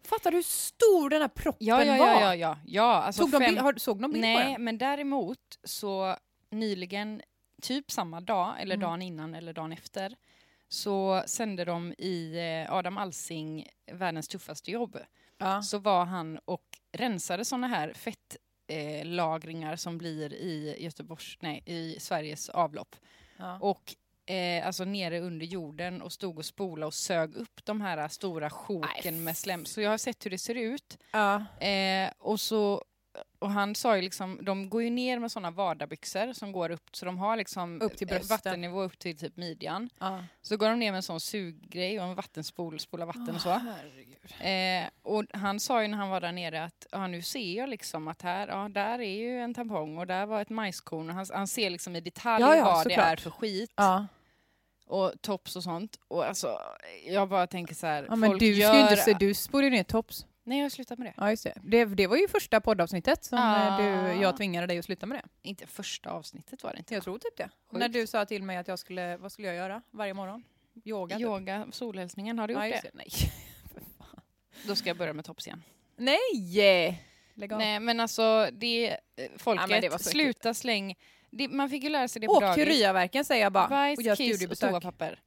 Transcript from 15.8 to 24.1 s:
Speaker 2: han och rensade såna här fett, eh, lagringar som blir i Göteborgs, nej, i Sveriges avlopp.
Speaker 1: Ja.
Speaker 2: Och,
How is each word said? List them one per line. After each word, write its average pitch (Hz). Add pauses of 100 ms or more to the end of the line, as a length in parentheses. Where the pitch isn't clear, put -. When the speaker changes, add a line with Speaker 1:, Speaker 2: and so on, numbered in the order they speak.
Speaker 2:
han 165
och - (280)
rensade 202
såna 247
här 170
fett, - (300)
eh, 151
lagringar 160
som 170
blir 156
i 151
Göteborgs, 160
nej, 151
i 165
Sveriges 151
avlopp. - (400)
Speaker 1:
Ja. 185
Speaker 2:
Och, - (380)